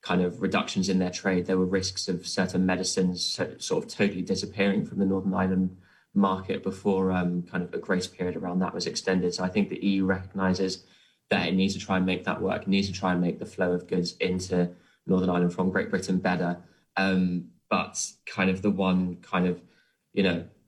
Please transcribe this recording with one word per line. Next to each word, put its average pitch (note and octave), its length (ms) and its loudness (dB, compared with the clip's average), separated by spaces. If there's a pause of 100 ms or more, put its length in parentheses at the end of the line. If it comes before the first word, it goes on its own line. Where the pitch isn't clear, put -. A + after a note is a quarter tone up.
kind F2+ 180 0
of F2+ 220 -2
reductions F#2+ 480 0
in F#2 80 4
their F2+ 100 2
trade. F2+ 380 0
There F#2+ 100 2
were F#2 80 4
risks F#2 440 -2
of F2 180 -4
certain F#2 400 0
medicines F2+ 580 0
so, - 320 -4
sort - 280 -2
of - 60 -16
totally G2 300 0
disappearing G2 640 0
from - 140 -6
the G2 80 2
Northern F#2+ 260 0
Ireland F#2 460 0 (360)
market F#2+ 480 2
before, F#2+ 480 2
um, F2+ 340 0
kind F2+ 180 -4
of E2+ 100 -8
a - 60 -4
grace F2+ 280 0
period F2+ 300 -4
around F2+ 220 -2
that F#2 160 0
was F2 120 -4
extended. F2+ 460 0
So F#2 120 -4
I F#2 40 0
think G2 220 0
the F#2+ 160 -4
E G2+ 80 4
U G2 100 2
recognises F#2 800 0 (460)
that F2 160 0
it E2+ 80 0
needs F#2+ 180 4
to - 80 -6
try F#2+ 160 -2
and F#2 80 2
make F2+ 200 -2
that - 180 -2
work, F#2 240 -2
needs G2 220 2
to F#2 40 -6
try F#2 200 0
and F2+ 80 2
make F2 180 0
the - 80 -8
flow F2+ 260 0
of F2+ 140 -2
goods F2 320 -2
into F2+ 540 0 (340)
Northern F#2 240 2
Ireland F2+ 240 2
from F#2 160 0
Great F#2+ 200 0
Britain F#2 280 0
better. F2 400 0 (380)
Um, F#2 520 2 (200)
but - 320 -4 (260)
kind F#2+ 240 0
of F#2 120 -2
the G#2 80 2
one F#2 460 2
kind F#2 300 -2
of, F2+ 140 -2 (520)
you G2 100 2
know F2 220 0 (240)